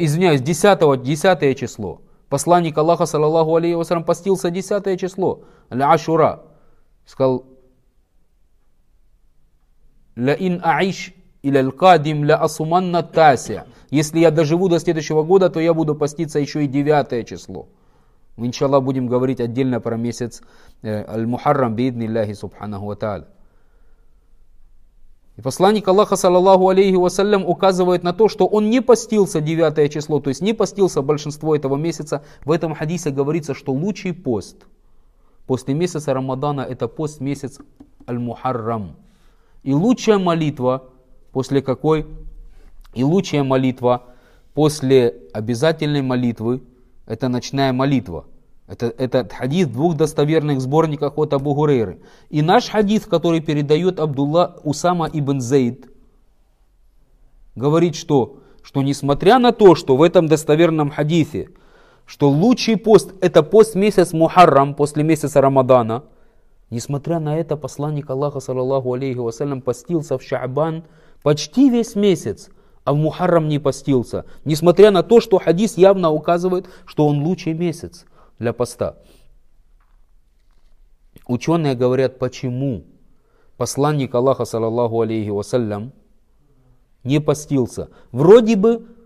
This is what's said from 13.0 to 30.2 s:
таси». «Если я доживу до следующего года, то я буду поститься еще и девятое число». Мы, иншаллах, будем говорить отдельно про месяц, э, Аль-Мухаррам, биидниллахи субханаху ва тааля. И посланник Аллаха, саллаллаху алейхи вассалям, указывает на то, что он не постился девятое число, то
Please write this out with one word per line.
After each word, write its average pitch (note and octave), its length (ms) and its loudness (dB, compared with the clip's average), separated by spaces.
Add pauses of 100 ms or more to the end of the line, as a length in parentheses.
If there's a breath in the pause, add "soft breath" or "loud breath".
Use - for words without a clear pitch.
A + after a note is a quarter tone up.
таси». C3+ 600 2 (280 soft breath)
«Если D#3 280 -2
я E3 120 6
доживу E3 380 2
до E3+ 120 2
следующего D#3 420 -2
года, F3+ 260 4
то E3 120 -2
я E3 120 2
буду D#3 220 0
поститься D3+ 460 -4
еще D3 200 -6
и D3 60 0
девятое C#3 560 0
число». F#2 460 -14 (680)
Мы, A#2 120 -6
иншаллах, C#3 340 0
будем C3 240 -2
говорить B2 340 -2
отдельно A#2+ 400 -2
про A2+ 160 -6
месяц, A#2 460 -8 (400 soft breath)
э, G#2+ 260 -6
Аль-Мухаррам, A#2+ 680 -2
биидниллахи A2+ 600 -4
субханаху G#2 520 -12
ва G2+ 100 -8
тааля. G2 320 -8 (2000)
И A#2 40 -20
посланник F#3+ 460 0
Аллаха, G3 300 2
саллаллаху F#3 520 4
алейхи F#3+ 280 4
вассалям, F#3+ 500 0
указывает F3+ 560 0
на F3 100 -2
то, G#3 160 2
что F#3+ 180 0
он G#3+ 240 0
не B3 120 2
постился G#3+ 580 2
девятое D#3 480 0
число, D3+ 300 -4
то C#3+ 120 -4